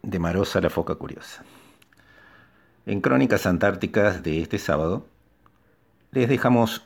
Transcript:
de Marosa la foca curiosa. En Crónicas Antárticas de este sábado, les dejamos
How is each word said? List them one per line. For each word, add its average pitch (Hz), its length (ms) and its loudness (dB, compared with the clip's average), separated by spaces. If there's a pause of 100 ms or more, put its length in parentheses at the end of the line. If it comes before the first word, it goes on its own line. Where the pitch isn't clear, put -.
de 95 160 -4
Marosa 87 420 0
la 87 80 0
foca - 260 -4
curiosa. - 480 -16 (1400)
En 101 160 -2
Crónicas 131 440 2
Antárticas 95 760 0
de 80 180 -2
este 98 160 -6
sábado, 82 480 -2 (1040)
les 127 180 2
dejamos 120 560 2